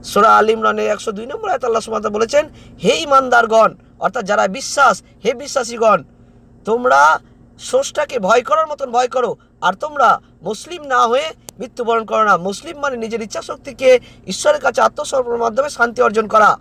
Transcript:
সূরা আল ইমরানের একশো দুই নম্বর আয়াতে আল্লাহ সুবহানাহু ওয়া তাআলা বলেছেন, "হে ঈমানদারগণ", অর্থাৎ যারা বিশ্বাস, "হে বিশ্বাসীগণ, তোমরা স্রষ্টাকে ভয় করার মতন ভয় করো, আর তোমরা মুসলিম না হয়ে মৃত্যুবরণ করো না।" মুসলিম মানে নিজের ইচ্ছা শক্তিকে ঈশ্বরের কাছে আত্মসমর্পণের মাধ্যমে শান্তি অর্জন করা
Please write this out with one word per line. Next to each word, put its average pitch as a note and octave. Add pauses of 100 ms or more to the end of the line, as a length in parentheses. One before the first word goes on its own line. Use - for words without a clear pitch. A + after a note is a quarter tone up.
সূরা G#3
আল G#3+
ইমরানের G#3+
একশো G#3
দুই G#3+
নম্বর G4
আয়াতে C4+
আল্লাহ A3+
সুবহানাহু G#3+
ওয়া A3+
তাআলা D4
বলেছেন, -
"হে D4+
ঈমানদারগণ", A#3+ (240)
অর্থাৎ G3
যারা G#3
বিশ্বাস, B3+ (220)
"হে B3
বিশ্বাসীগণ, A3+ (640)
তোমরা B3+ (400)
স্রষ্টাকে C#4
ভয় G#3+
করার D#4
মতন C#4
ভয় B3
করো, A#3+ (260)
আর F3+
তোমরা C4+ (220)
মুসলিম D4+
না B3
হয়ে C#4 (260)
মৃত্যুবরণ A3+
করো A3
না।" G3+
মুসলিম G3+
মানে C#4
নিজের A3+
ইচ্ছা A3+
শক্তিকে B3+ (280)
ঈশ্বরের D4
কাছে C4
আত্মসমর্পণের A#3+
মাধ্যমে A#3
শান্তি A#3+
অর্জন A3
করা G#3